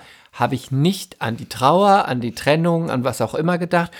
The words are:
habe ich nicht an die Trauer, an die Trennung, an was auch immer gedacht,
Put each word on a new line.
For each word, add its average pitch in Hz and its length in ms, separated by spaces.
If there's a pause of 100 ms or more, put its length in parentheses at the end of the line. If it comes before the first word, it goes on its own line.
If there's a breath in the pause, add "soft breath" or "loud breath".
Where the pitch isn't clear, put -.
(320 loud breath)
habe 123 220
ich - 160
nicht 156 500
an 113 160
die 120 120
Trauer, 196 580
an 127 140
die 117 140
Trennung, 165 560
an 123 140
was 127 160
auch - 140
immer 170 240
gedacht, 170 420